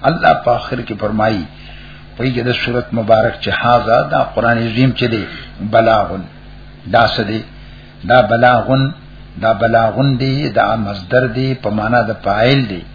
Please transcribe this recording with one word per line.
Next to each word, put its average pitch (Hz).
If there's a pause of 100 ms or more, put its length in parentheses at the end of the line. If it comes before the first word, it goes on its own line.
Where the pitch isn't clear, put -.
الله 135
په -
آخر 120
کې 113
فرمایي، 107 (720)
په -
یوه 120
د 123
سورت 120
مبارک 110
چې - (120)
هاذا، 120
دا 147
قران 117
عظیم 117
چې 110
دی، 110 (380)
بلاغن، 107 (680)
دا 113
څه 117
دی؟ 107 (680)
دا 123
بلاغن، 120 (580)
دا 110
بلاغن 113 (100)
دی، 135
دا 107
مصدر 104
دی، 127
په 110
معنا 107
د 110 (120)
فاعل 113
دی. 90 (140)